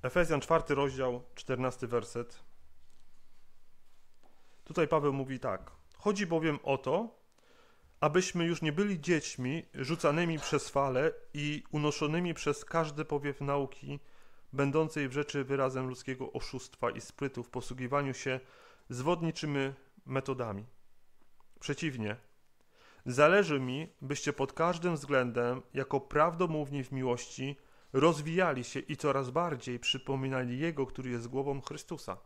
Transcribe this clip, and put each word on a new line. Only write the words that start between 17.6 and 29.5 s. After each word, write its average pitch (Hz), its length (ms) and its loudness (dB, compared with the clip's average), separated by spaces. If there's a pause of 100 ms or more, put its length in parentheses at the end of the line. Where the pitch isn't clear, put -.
się 131 260 -2 (500)
zwodniczymi 143 840 0 (320)
metodami. 123 600 -2 (960)
Przeciwnie, 127 560 -4 (920)
zależy 151 540 6
mi, 131 280 -4 (140)
byście 143 320 -2
pod 135 200 -2
każdym 170 420 2
względem 123 680 2 (120)
jako 135 260 0
prawdomówni 151 840 2
w 120 80 -8
miłości 131 680 -4 (360)
rozwijali 151 680 4
się - 160 -6
i 147 180 -6
coraz 135 320 2
bardziej 131 500 -2